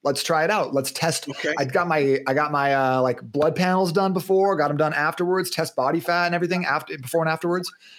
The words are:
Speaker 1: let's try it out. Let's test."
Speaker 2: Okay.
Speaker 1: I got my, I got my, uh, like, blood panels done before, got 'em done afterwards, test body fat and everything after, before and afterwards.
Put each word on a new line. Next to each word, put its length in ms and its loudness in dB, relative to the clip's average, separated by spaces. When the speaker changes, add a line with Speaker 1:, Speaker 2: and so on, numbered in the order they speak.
Speaker 1:
let's 200 0
try 220 2
it 60 0
out. 220 0
Let's 200 -2
test." 360 -2
Speaker 2:
Okay. 280 -4
Speaker 1:
I 80 0
got 240 0
my, 360 2
I 80 0
got 200 0
my, 200 2
uh, 280 2
like, 200 0
blood 340 0
panels 360 2
done 220 2
before, 420 2
got 160 0
'em 60 -2
done 160 2
afterwards, 560 0
test 260 -4
body 240 0
fat 280 0
and 80 0
everything 280 -2
after, 340 -4
before 240 -2
and 80 0
afterwards. 400 -2